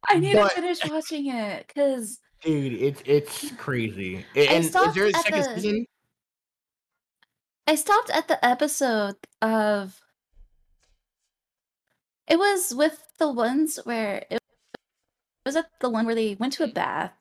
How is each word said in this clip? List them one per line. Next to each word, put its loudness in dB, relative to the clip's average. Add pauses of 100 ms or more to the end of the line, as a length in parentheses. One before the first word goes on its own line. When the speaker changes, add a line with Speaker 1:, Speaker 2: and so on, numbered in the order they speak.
Speaker 1:
I 6
need 2
Speaker 2:
But 6
Speaker 1:
to 0
finish -2 (100)
watching -4
it, -6
'cause -2 (220)
Speaker 2:
Dude, 0
it's, -2
it's 0
crazy. -6 (100)
A-, 6
Speaker 1:
I 2
Speaker 2:
and 2
is -2
Speaker 1:
stopped 2
Speaker 2:
there 2
a 4
Speaker 1:
at 0
Speaker 2:
second 0
Speaker 1:
the -4
Speaker 2:
season? -2 (1800)
Speaker 1:
I 4
stopped 2
at -2
the 0
episode 0 (260)
of, 0 (2250)
it 4
was 2
with 0 (140)
the 2
ones 0
where, -4
it -2 (1040)
was -4
it 0 (160)
the 0
one 0
where 0
they -2
went -4
to -2
a -2
bath? -4